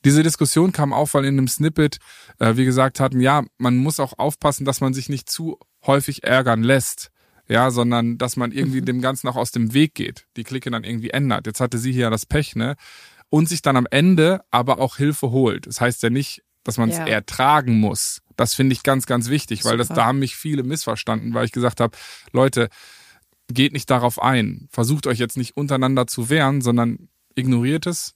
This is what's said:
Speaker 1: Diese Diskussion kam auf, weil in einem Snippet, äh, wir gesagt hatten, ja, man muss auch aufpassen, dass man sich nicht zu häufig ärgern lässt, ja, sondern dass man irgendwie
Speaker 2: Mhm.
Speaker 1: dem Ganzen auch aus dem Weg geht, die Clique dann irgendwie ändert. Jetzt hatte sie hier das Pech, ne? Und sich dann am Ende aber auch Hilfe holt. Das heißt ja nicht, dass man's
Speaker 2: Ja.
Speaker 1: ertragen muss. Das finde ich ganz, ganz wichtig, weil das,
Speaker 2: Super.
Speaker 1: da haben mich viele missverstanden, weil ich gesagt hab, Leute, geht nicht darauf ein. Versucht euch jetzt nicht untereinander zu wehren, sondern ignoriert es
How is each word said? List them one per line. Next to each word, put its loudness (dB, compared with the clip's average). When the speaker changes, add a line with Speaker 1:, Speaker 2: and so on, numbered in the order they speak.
Speaker 1:
Diese 6
Diskussion 2
kam -2
auf, -2
weil 2
in 0
einem 2
Snippet, 0
äh, 2
wir 2
gesagt 2
hatten, 2
ja, 4
man 2
muss 0
auch -4
aufpassen, -2
dass -2
man 0
sich -8
nicht -6
zu -8
häufig 0
ärgern 2
lässt, 0
ja, 4
sondern 0
dass -4
man -4
irgendwie -2
Speaker 2:
Mhm. -6
Speaker 1:
dem -2
Ganzen -4
auch -2
aus -4
dem -2
Weg 2
geht, -10
die -10
Clique -8
dann -6
irgendwie -8
ändert. -2
Jetzt -8
hatte -2
sie -2
hier 0
das -2
Pech, -2
ne? -4
Und 4
sich -6
dann 2
am 2
Ende 4
aber 2
auch -2
Hilfe 0
holt. 0
Das -10
heißt 0
ja 2
nicht, -6
dass -6
man's 2
Speaker 2:
Ja. -6
Speaker 1:
ertragen 2
muss. -2
Das 0
finde 2
ich -8
ganz, 0
ganz -2
wichtig, -4
weil 2
das, -2
Speaker 2:
Super. -2
Speaker 1:
da 4
haben 0
mich -4
viele -4
missverstanden, -4
weil 0
ich -4
gesagt -2
hab, 0
Leute, 2
geht 2
nicht -8
darauf 0
ein. 0
Versucht 0
euch 0
jetzt -4
nicht -8
untereinander 0
zu -6
wehren, 2
sondern 0
ignoriert 0
es -6